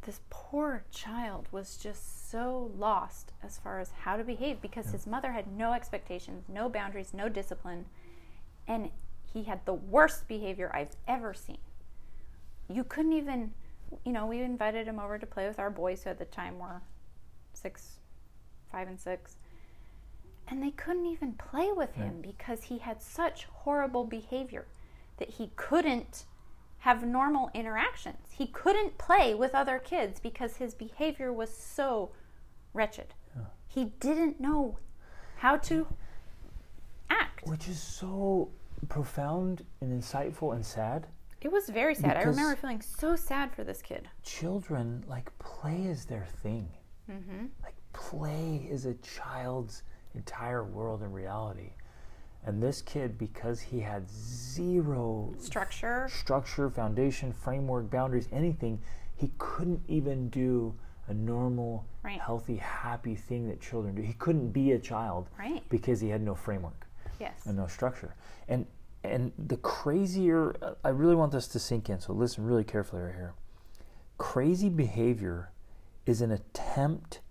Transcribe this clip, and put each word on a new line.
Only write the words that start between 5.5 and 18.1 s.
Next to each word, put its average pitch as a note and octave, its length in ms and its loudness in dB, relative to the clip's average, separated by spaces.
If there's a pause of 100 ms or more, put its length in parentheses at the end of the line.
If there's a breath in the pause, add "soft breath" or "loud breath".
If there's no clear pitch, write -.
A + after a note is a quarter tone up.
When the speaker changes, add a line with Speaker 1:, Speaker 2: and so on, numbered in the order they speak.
Speaker 1:
expectations, F#3 760 -6
no G#3+ 200 -2
boundaries, G3+ 440 -4
no G3+ 160 0
discipline, F#3 560 -2 (800 loud breath)
and A3+ 240 -2 (320)
he A3 200 -4
had G3 220 -4
the F#3+ 80 0
worst G#3 540 6
behavior F#3+ 460 -4
I've D3 220 -4 (120)
ever A#3 260 -2
seen. - 240 -8 (1120 soft breath)
You A#3 140 -2
couldn't D#4+ 300 2
even, C4+ 400 0 (520 loud breath)
you B3 80 0
know, G#3+ 140 0
we A#3 140 0
invited A3+ 460 0
him A3 120 -4
over G3+ 180 -4
to G#3+ 80 -6
play G3 220 -2
with G#3+ 120 -4
our G3+ 120 0
boys, F#3 320 0
who F#3+ 80 -4
at - 80 -8
the F3 60 -4
time F3+ 340 -8
were F3+ 220 -8 (720)
six, - 460 -12 (720)